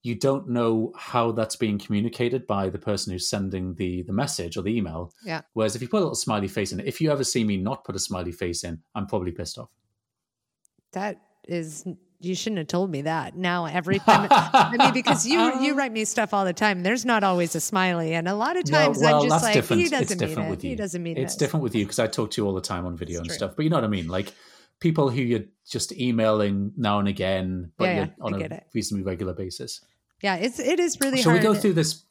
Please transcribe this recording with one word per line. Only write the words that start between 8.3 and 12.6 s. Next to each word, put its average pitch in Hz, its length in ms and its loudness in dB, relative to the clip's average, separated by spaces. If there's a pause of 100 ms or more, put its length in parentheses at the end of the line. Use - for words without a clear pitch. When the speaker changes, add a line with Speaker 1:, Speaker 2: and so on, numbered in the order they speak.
Speaker 1:
face 87 300 -6
in, 82 180 -8 (120)
I'm 101 140 -6
probably 90 240 -2
pissed - 260 -10
off. 120 120 -16 (1200)
Speaker 2:
That 196 300 -6 (260)
is, 160 380 -8 (340)
you 180 160 -4
shouldn't 214 240 -4
have 151 80 -6